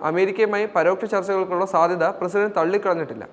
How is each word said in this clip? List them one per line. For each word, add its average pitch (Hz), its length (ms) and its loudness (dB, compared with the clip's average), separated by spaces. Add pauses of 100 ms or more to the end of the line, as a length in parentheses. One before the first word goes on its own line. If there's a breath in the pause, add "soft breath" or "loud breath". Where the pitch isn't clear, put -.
(120)
അമേരിക്കയുമായി 202 640 0
പരോക്ഷ 185 300 2 (100)
ചർച്ചകൾക്കുള്ള 190 500 0
സാധ്യത 175 380 2 (160)
പ്രസിഡന്റ് 202 400 -2
തള്ളിക്കളഞ്ഞിട്ടില്ല. 165 720 -2